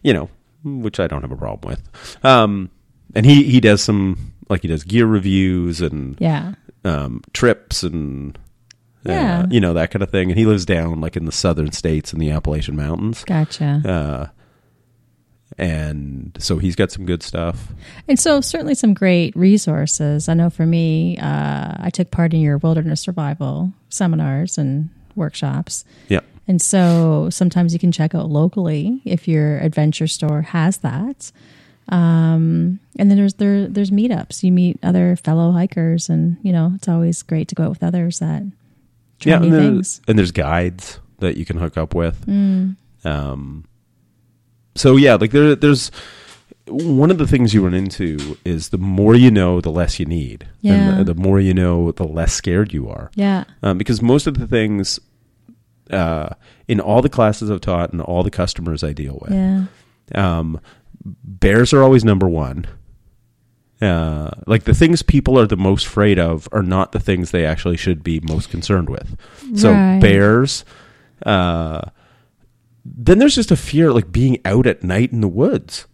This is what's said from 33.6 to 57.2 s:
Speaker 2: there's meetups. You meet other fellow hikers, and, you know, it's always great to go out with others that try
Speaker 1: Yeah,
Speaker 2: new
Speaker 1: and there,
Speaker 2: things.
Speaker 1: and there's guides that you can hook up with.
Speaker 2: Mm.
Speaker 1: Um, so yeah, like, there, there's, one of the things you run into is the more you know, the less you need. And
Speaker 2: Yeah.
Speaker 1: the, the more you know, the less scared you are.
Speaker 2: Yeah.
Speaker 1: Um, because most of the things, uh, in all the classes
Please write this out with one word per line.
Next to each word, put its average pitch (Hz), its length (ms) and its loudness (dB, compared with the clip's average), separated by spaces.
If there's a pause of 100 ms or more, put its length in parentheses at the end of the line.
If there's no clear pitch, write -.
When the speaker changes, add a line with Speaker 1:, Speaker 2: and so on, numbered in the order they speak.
Speaker 2:
there's 202 240 -2
meetups. 208 520 -2
You 185 100 2
meet 180 300 2
other 180 340 2
fellow 170 360 0
hikers, 170 560 -2
and, 165 340 0
you 190 100 0
know, 170 220 2
it's - 140 -8
always 170 340 0
great 160 260 -4
to - 60 -10
go 165 100 -2
out - 60 -2
with - 120 -6
others 175 380 -2
that 160 240 -4 (760)
try 156 120 2
Speaker 1:
Yeah, 175 60 6
Speaker 2:
new 170 80 4
Speaker 1:
and 160 80 6
there, 156 80 6
Speaker 2:
things. - 460 0
Speaker 1:
and 107 100 4
there's 90 140 2
guides 87 680 -2 (180)
that 90 180 -2
you 82 80 -6
can 80 140 -6
hook 85 180 -4
up 80 180 -4
with. 85 320 -2
Speaker 2:
Mm. 190 500 0 (280)
Speaker 1:
Um, 71 600 -6 (1120)
so 135 220 6
yeah, 135 200 6
like, 107 160 0
there, 147 240 6
there's, 143 340 2 (760)
one 147 440 2
of 185 80 2
the 147 80 0
things 123 280 2
you 101 100 6
run 90 100 0
into 80 720 -6
is 82 240 -6
the 92 100 -4
more 98 380 4
you 123 140 10
know, 90 300 2
the 82 100 -4
less 87 280 -2
you 85 80 -4
need. 76 380 -8 (180)
And 202 100 2 (200)
Speaker 2:
Yeah. - 60 2
Speaker 1:
the, 131 160 0
the 85 60 -6
more 95 200 4
you 95 140 2
know, 87 380 2
the 92 140 -4
less 82 260 -2
scared 98 400 -2
you 71 160 -6
are. - 260 -14
Speaker 2:
Yeah. 196 300 0 (180)
Speaker 1:
Um, 95 160 0
because 104 240 -2
most 127 240 4
of 143 120 -4
the 120 80 -6
things, 107 540 -2 (920)
uh, 82 380 -2 (400)
in 107 120 0
all 110 220 2
the 143 60 2
classes 107 420 0